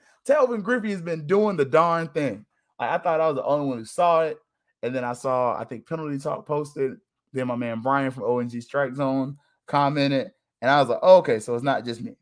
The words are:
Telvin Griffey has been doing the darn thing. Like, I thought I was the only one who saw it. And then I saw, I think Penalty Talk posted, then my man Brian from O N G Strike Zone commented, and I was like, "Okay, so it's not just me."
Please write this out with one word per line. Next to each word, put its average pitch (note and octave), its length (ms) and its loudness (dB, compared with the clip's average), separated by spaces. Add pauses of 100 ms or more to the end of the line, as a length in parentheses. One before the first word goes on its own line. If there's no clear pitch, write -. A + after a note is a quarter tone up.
(260)
Telvin B3+ 380 2
Griffey A3 280 -2
has G3 100 -6
been E3 260 -8
doing G3+ 300 2
the C#3+ 80 2
darn E3 420 2
thing. C#3 380 -4 (340)
Like, A#2+ 100 -4
I D#3+ 100 0
thought E3 200 0
I D#3+ 80 2
was D3+ 80 0
the - 80 -4
only C#3+ 240 0
one B2+ 120 -4
who A2 60 -12
saw E3+ 360 2
it. D#3 160 -4 (440)
And B2 140 -4
then B2+ 80 -4
I A#2+ 80 -4
saw, B2 480 -2
I A#2 60 -8
think A#2+ 200 -14
Penalty D#3 320 -8
Talk C3+ 280 -8
posted, D3 520 -4 (360)
then B2+ 140 -4
my B2 80 -4
man A#2 260 -6
Brian C3+ 300 2
from B2+ 120 -10
O B2 160 0
N A#2+ 80 -4
G A#2+ 140 -10
Strike C3 340 -4
Zone C3+ 420 -4 (300)
commented, C#3+ 640 0 (300)
and B2 100 2
I C#3+ 80 6
was C3+ 80 4
like, A#2 160 -2
"Okay, E3 360 8
so A#2+ 140 -6
it's A#2+ 120 -4
not B2 180 0
just A#2 180 -8
me." G#2+ 200 -12